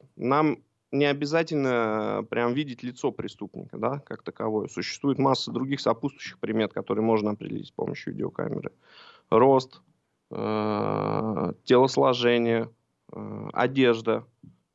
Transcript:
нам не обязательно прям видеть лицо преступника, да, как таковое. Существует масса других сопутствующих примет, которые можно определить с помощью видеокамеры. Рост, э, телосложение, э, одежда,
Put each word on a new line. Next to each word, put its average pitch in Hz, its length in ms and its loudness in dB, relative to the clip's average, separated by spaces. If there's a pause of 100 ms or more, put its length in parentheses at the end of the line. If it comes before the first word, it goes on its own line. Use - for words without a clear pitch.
(160)
нам 143 420 2 (320)
не 143 160 2
обязательно 131 1200 0
прям 120 240 0
видеть 139 300 -6
лицо 127 300 -4
преступника, - 640 -12
да, 131 220 -4
как - 220 -14
таковое. 107 460 -4
Существует - 500 -2
масса 135 320 2
других 131 300 -4
сопутствующих - 580 -4
примет, 110 340 -2
которые 107 320 -2
можно 107 260 2
определить 107 380 -8
с - 20 -20
помощью - 420 -8
видеокамеры. - 600 -6 (580)
Рост, 131 500 6 (500)
э, 107 1200 -2 (120)
телосложение, 120 1040 4 (440)
э, 104 420 -12
одежда, 117 680 2 (500)